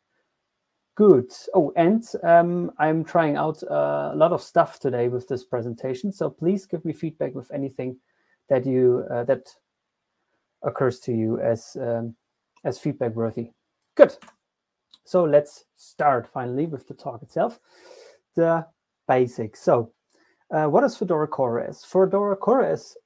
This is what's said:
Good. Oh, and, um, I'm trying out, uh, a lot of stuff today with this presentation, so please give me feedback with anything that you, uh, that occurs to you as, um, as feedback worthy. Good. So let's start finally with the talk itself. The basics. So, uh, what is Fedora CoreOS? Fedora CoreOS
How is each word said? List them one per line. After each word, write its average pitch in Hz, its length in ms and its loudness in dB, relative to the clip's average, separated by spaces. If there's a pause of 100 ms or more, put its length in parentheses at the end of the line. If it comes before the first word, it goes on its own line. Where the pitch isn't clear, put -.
(960)
Good. 170 380 6 (220)
Oh, 156 200 2
and, 196 300 2 (180)
um, 175 560 4
I'm 160 240 0
trying 160 340 0
out, 156 260 -4
uh, 147 500 -2
a 151 40 -8
lot 160 160 4
of 151 100 -2
stuff - 360 0
today 123 300 -2
with 123 180 -4
this 127 160 -6
presentation, 127 720 -6
so 156 160 -4
please 180 380 -4
give 165 180 -8
me 160 80 -6
feedback 151 420 -8
with 131 160 -14
anything 135 460 -8 (520)
that 127 180 0
you, 127 440 2
uh, 120 140 -4
that 127 240 -2 (1120)
occurs - 380 -2
to - 120 -6
you 110 280 -2
as, - 400 -4
um, 117 340 -6 (500)
as 131 140 -6
feedback 123 360 -4
worthy. 117 380 -6 (420)
Good. - 220 6 (880)
So 180 200 2
let's 147 400 2 (120)
start 135 520 0
finally 127 380 -4
with 147 200 -12
the - 80 -16
talk 120 280 -12
itself. 208 360 -4 (760)
The 165 320 2 (420)
basics. 123 540 0
So, 123 300 2 (580)
uh, 156 160 0
what 175 180 4
is 269 120 -2
Fedora 165 300 -2
CoreOS? 127 600 -4
Fedora 196 500 0
CoreOS 196 580 -2 (120)